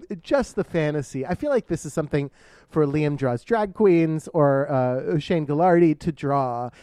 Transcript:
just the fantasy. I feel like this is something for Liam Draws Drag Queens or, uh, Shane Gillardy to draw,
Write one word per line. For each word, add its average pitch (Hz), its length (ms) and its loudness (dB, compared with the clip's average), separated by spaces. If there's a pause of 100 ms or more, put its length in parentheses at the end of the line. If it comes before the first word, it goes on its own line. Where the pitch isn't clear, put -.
(220)
just - 340 -2
the 196 100 -2
fantasy. 151 600 -4
I 175 100 -4
feel 196 160 -6
like 220 160 -2
this - 180 -6
is 147 80 -12
something 147 360 -4 (400)
for 151 160 2
Liam 147 320 0
Draws 123 260 -2
Drag 214 300 -2
Queens 165 600 2
or, 143 380 2
uh, 135 460 0
Shane 151 300 -2
Gillardy 165 540 4
to 170 100 -4
draw, 131 580 -4 (140)